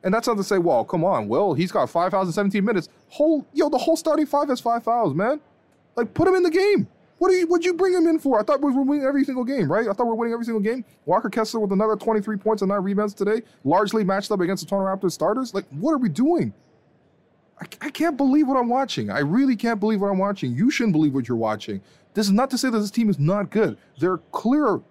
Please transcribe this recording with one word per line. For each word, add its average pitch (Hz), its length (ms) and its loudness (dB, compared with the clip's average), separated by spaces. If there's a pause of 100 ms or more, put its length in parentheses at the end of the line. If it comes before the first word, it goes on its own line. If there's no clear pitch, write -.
And 185 100 0
that's 226 140 0
not 233 100 0
to 196 60 -4
say, 190 160 0
"Well, 143 260 2
come 165 180 -2
on, 180 240 0
Will, 185 280 0
he's 180 160 -2
got 147 180 0
five 175 220 0
fouls 190 160 0
in 160 60 -4
seventeen 202 320 0
minutes." 220 220 -2 (220)
Whole, 302 420 0
yo, 320 160 0
the 269 120 0
whole 320 180 2
starting 302 300 0
five 285 220 0
has 254 100 -2
five 233 240 -2
fouls, 226 320 0
man. 247 260 -2 (540)
Like, 233 180 -4
put 349 140 2
him 370 80 4
in 359 80 2
the 349 80 2
game. 381 360 2 (300)
What 370 140 2
are 370 60 4
you, 349 100 0
what'd 339 180 2
you 359 80 0
bring 359 200 2
him 339 140 2
in 320 100 2
for? 262 220 2
I 208 40 0
thought 277 180 0
we 285 100 0
were 262 100 0
winning 277 240 0
every 277 200 2
single 254 180 -4
game, 226 260 -2
right? 214 200 0
I - 20 -2
thought 240 140 0
we 233 60 -2
were 226 40 -2
winning 233 160 -2
every 233 140 -6
single 220 160 -2
game. 226 240 -4 (200)
Walker 233 240 0
Kessler 220 300 -2
with 196 140 0
another 214 240 2
twenty-three 214 400 -2
points 214 240 0
and 190 80 0
nine 202 120 -2
rebounds 202 320 -2
today, 202 280 -2 (240)
largely 208 400 2
matched 196 260 -2
up 208 80 0
against 180 240 -2
the 151 60 -16
Toronto 190 380 -2
Raptors 165 40 0
starters. 226 420 -2
Like, 196 180 -6
what 175 200 -2
are 302 60 0
we 247 100 0
doing? 240 460 0 (1080)
I, - 60 -16 (160)
I 294 80 -8
can't 311 260 -2
believe 277 320 4
what 269 80 0
I'm 240 140 0
watching. 240 400 -2
I 104 100 -2
really 220 380 2
can't 233 240 -2
believe 214 180 0
what 202 80 0
I'm 196 100 0
watching. 190 360 -2
You 208 180 2
shouldn't 226 220 0
believe 151 200 2
what 127 140 -4
you're 123 80 -2
watching. 107 460 -4 (320)
This 208 120 0
is 196 60 2
not 247 200 2
to 254 60 -4
say 254 120 0
that 220 100 0
this 208 100 -4
team 226 200 0
is 151 100 0
not 190 300 0
good. 190 280 0 (220)
There 180 140 2
are 170 80 -6 (100)
clear 240 600 0